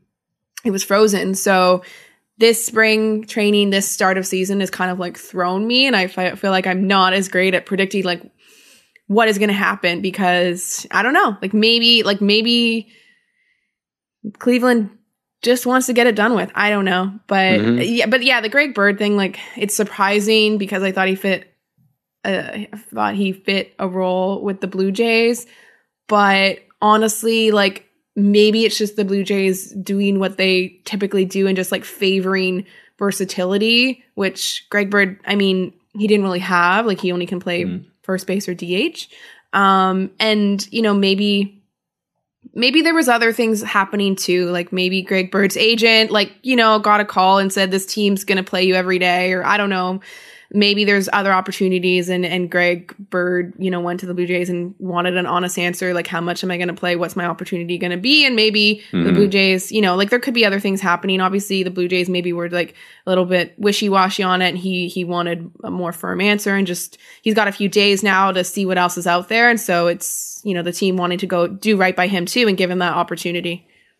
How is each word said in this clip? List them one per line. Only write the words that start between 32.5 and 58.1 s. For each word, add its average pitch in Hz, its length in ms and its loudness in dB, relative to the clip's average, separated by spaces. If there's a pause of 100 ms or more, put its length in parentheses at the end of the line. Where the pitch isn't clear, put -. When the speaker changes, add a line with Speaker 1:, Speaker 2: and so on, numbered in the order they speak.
Speaker 1:
versatility, 202 1080 0 (100)
which - 560 -6
Greg 208 200 0
Bird, 196 360 0
I 202 80 -2
mean, 190 380 0 (260)
he 208 80 0
didn't 208 180 4
really 180 140 -2
have. 185 480 2
Like, 196 140 -2
he 185 100 -2
only 175 160 -4
can 180 140 -6
play 175 240 -4
Speaker 2:
Mm-hmm. 180 240 -8 (140)
Speaker 1:
first 185 260 -6
base 196 200 -4
or 180 60 -6
D 175 220 -6
H. 311 340 -6 (420)
Um, 190 680 2
and, 208 520 0
you 226 100 -2
know, 208 120 2
maybe, 202 640 0 (960)
maybe 262 280 2
there 330 120 2
was 320 140 2
other 233 240 2
things 220 300 0
happening 196 540 -2
too. 180 340 0
Like, 175 220 -4
maybe 185 280 0
Greg 185 300 -2
Bird's 196 260 0
agent, 220 540 4
like, 208 220 0 (100)
you 254 140 0
know, 220 240 6
got 208 200 4
a 208 40 0
call 190 340 4
and 196 140 0
said, 196 180 0
"This 190 160 -2
team's 202 380 -2
gonna 185 180 0
play 185 220 -4
you 185 100 2
every 185 240 0
day," 180 340 0
or 180 120 -4
I 190 120 0
don't 202 140 0
know. 185 300 -4 (540)
Maybe 202 300 2
there's 196 300 2
other 196 180 2
opportunities 185 800 0
and, 180 160 0
and 175 240 -4
Greg 175 480 -2
Bird, 180 600 -4
you 185 120 -4
know, 180 100 -4
went 175 200 -6
to 185 60 -12
the 175 60 -8
Blue 180 140 -2
Jays 180 240 -2
and 175 280 -6
wanted 180 380 -2
an 180 80 -2
honest 175 340 -4
answer. 180 360 -4
Like, 170 120 -4
"How 170 140 -6
much 170 240 -6
am 190 60 -4
I 175 80 -4
gonna 175 160 -4
play? 175 200 -2
What's 180 220 -4
my 180 80 -4
opportunity 175 540 -6
gonna 180 180 -4
be?" 277 300 2